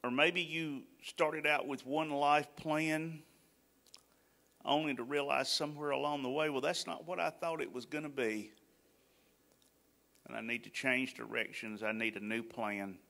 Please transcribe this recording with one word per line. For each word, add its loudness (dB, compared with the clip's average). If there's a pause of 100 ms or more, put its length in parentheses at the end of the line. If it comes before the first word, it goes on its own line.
Or 2
maybe 4
you -4 (180)
started 0
out 4
with -4
one 0
life 4
plan, 0 (1400)
only 2
to -4
realize 2
somewhere -2
along 0
the 0
way, 2
"Well, 0
that's 0
not -6
what -4
I 2
thought -4
it -4
was -8
gonna -6
be. -2 (1700)
And -12
I -4
need -4
to -14
change 0
directions. -4
I 0
need 0
a -6
new -2
plan." -4 (120)